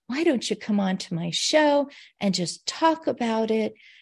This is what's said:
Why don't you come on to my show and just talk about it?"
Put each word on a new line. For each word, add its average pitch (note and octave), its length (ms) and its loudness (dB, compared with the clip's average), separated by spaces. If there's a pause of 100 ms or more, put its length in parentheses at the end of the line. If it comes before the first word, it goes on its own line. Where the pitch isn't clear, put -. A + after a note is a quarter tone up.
Why C#4 180 -4
don't C#4 240 0
you G#3 80 -2
come G#3 240 -2
on F#3+ 180 0
to - 160 -8
my E3+ 160 -4
show C#4+ 600 2 (280)
and G3+ 160 0
just F3 320 -6
talk D#4+ 400 0
about A3+ 440 0
it?" A3 240 -2 (280)